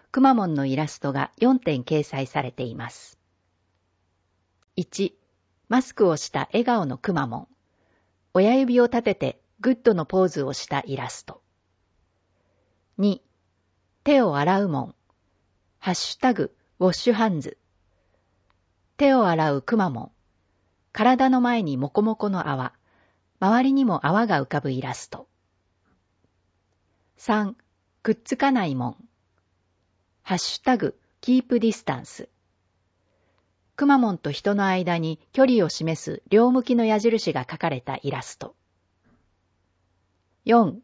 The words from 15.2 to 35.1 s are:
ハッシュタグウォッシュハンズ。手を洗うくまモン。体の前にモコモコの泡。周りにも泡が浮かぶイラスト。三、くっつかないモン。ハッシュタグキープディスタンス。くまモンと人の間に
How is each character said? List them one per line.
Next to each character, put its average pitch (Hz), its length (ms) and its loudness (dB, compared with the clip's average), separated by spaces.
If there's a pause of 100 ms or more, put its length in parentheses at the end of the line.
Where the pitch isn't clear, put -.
ハ - 140 -4
ッ - 20 -4
シ - 220 -8
ュ - 40 -20
タ 254 140 2
グ 170 220 -6 (240)
ウ 180 60 4
ォ - 20 4
ッ 175 40 4
シ 240 200 0
ュ - 20 -2
ハ 220 140 0
ン 165 120 -2
ズ。 - 160 -12 (1400)
手 277 160 4
を 233 160 4
洗 160 240 2
う 139 100 -2
く - 140 -2
ま 185 140 2
モ 120 100 -8
ン。 - 100 -14 (840)
体 254 360 4
の 254 140 2
前 240 200 0
に 143 140 -4
モ 135 140 -4
コ 208 100 0
モ 220 160 0
コ 208 140 -4
の 175 180 -4
泡。 131 240 -4 (680)
周 226 240 4
り 269 100 2
に 269 100 4
も 180 220 0
泡 208 200 2
が 170 140 2
浮 135 60 -4
か 147 140 -4
ぶ 139 100 -4
イ 131 100 -4
ラ 127 140 -8
ス - 160 -16
ト。 - 180 -18 (1900)
三、 214 380 -2 (460)
く 226 100 0
っ 220 120 -8
つ - 140 -6
か 277 140 2
な 220 120 0
い 147 100 -4
モ 123 140 -4
ン。 - 80 -10 (1300)
ハ 180 140 -4
ッ - 20 -2
シ - 220 -8
ュ - 40 -20
タ 254 140 2
グ - 200 -6 (220)
キ 254 180 2
ー 247 40 2
プ 240 180 -2
デ 226 80 2
ィ 214 40 2
ス - 120 -16
タ 135 140 -6
ン - 80 -16
ス。 - 240 -20 (1500)
く 294 80 -2
ま 277 140 6
モ 220 140 0
ン 165 60 -8
と - 120 -8
人 202 240 -2
の 202 100 0
間 180 320 -2
に 160 240 -6 (120)